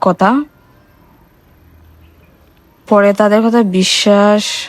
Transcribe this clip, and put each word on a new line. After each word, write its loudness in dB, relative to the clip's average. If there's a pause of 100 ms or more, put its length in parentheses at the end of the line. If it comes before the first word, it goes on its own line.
কথা। 0 (2500)
পরে 2
তাদের 0
কথা 0 (120)
বিশ্বাস, 0 (260)